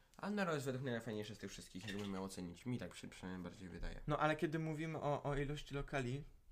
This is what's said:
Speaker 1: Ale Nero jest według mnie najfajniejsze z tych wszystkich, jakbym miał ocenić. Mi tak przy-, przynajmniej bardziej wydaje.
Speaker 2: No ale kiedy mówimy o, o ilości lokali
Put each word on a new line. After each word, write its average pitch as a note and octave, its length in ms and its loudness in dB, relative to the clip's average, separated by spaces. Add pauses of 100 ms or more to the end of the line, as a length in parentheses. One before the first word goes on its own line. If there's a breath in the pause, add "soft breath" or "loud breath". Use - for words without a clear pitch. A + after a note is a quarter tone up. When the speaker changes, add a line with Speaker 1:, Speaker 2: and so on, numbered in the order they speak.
(180 soft breath)
Speaker 1:
Ale G3+ 180 -2
Nero F3+ 180 4
jest C3+ 120 2
według B2+ 180 0
mnie C3 80 2
najfajniejsze A2 440 0
z - 20 -10
tych G2 140 -6
wszystkich, F#2 360 -8
jakbym G2+ 240 0
miał F#2+ 120 0
ocenić. F2+ 420 -4
Mi B2 140 2
tak F2 120 -4
przy-, - 160 -10
przynajmniej F#2 360 -6
bardziej F2 260 -8
wydaje. - 380 -2
Speaker 2:
No D3+ 100 4
ale D3+ 180 6
kiedy D#3+ 240 2
mówimy D#3+ 380 0
o, C#3+ 260 4
o C#3 120 2
ilości C#3+ 400 0
lokali C#3 480 2 (280)